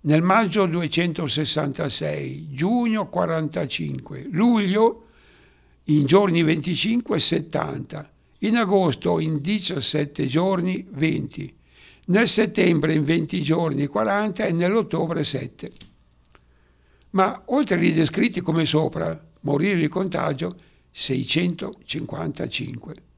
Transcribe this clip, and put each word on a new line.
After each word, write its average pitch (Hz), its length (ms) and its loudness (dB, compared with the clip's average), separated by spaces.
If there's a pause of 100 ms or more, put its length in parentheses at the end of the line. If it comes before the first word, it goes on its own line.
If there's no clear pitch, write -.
Nel 156 220 4
maggio, 196 420 4
duecentosessantasei. 151 1900 -2
Giugno, 220 560 0
quarantacinque. 156 1200 -4
Luglio, 214 760 2 (800)
in 151 240 4
giorni 170 340 4
venticinque, 175 760 0
settanta. - 880 -4 (360)
In 220 140 2
agosto, 180 640 2
in 160 180 0
diciassette 151 840 -2
giorni, 180 680 0
venti. - 640 -4 (520)
Nel 208 200 4
settembre, 165 680 2
in 156 120 2
venti 160 360 0
giorni, 147 460 0
quaranta, 208 580 0
e 190 60 0
nell'ottobre, 165 720 0
sette. - 480 -8 (1400)
Ma 190 340 0
oltre 240 340 2
ai 170 140 4
descritti 180 480 2
come 160 240 0
sopra, 160 520 0 (240)
morire 170 360 0
di 151 100 2
contagio, 165 680 -2 (340)
seicentocinquantacinque. - 2000 -4 (220)